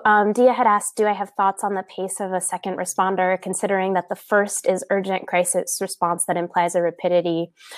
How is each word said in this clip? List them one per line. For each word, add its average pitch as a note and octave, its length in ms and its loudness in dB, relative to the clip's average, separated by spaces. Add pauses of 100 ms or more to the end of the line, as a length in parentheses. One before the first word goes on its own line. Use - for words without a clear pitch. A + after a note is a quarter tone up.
um, G#3 260 4
Dia B3 220 4
had A#3 140 2
asked, G#3 280 2
"Do G#3+ 120 2
I G#3 60 2
have G3 180 -6
thoughts G3 320 0
on G3+ 100 -2
the F#3+ 100 -4
pace F#3+ 360 -8
of F#3+ 140 -4
a F#3 60 -2
second F#3 380 -6
responder, F#3 640 0
considering F#3+ 520 -2
that F3+ 160 -2
the G3+ 60 -4
first G3+ 520 0
is F#3 220 0
urgent F#3+ 380 -2
crisis F3 540 -2
response E3+ 440 -2
that F3 120 -2
implies F3 380 -2
a F3 60 4
rapidity?" E3+ 720 0 (260)